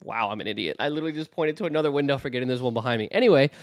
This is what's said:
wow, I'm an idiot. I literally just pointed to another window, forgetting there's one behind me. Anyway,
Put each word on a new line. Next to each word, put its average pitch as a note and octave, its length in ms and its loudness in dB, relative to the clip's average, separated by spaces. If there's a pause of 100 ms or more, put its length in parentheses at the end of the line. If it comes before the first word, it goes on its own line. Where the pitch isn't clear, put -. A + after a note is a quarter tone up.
wow, A2 260 -4
I'm G#2+ 100 -6
an D2+ 60 -8
idiot. G2+ 320 -4
I C#3 100 -2
literally D#3 240 -4
just D#3 200 -10
pointed D#3 240 -2
to G#3+ 80 -6
another D3+ 260 0
window, C#3 280 0
forgetting B2+ 280 -4
there's B2+ 160 -2
one A#2+ 120 0
behind A#2 260 0
me. G#2+ 100 -4
Anyway, F3 400 6 (120)